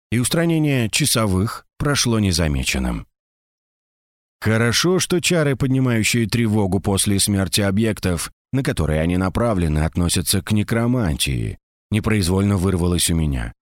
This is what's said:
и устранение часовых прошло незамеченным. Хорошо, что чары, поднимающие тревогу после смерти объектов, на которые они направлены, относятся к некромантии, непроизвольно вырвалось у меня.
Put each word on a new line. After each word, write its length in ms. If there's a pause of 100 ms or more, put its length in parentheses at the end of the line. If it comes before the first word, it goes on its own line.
(120)
и 80
устранение 680
часовых 760 (120)
прошло 420
незамеченным. 840 (1400)
Хорошо, 580
что 200
чары, 380
поднимающие 680
тревогу 540
после 400
смерти 420
объектов, 720 (220)
на 100
которые 380
они 160
направлены, 600
относятся 640
к 120
некромантии, 1040 (340)
непроизвольно 640
вырвалось 540
у 60
меня. 460